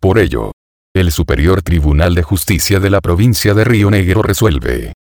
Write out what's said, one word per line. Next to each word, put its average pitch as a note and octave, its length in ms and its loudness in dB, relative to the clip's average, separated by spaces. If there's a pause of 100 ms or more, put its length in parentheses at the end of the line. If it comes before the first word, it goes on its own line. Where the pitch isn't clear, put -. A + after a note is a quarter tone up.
Por F#2+ 180 2
ello, B1 320 -2 (420)
el F2+ 200 0
Superior D#2+ 500 0
Tribunal D#2+ 540 0
de F2 80 0
Justicia F#2+ 560 -2
de G2 100 0
la G2 100 2
Provincia G2+ 540 0
de G#2+ 80 2
Río G#2+ 300 2
Negro G2 300 0
resuelve. D2+ 680 -2 (160)